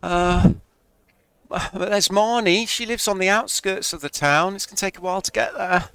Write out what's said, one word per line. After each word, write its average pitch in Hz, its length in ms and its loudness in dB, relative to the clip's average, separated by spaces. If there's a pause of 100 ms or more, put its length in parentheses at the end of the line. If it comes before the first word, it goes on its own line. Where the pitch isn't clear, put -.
uh, 175 520 4 (960)
but - 240 -4
there's 196 360 0
Marnie. 214 580 2
She - 180 -4
lives 226 220 -4
on 196 120 0
the 185 100 2
outskirts 196 640 -2
of - 80 -10
the 143 80 -6
town. 156 460 2
It's 196 100 -6
gonna - 120 -8
take - 200 -4
a - 40 -18
while 185 200 -2
to - 100 -4
get - 240 0
there. 180 400 0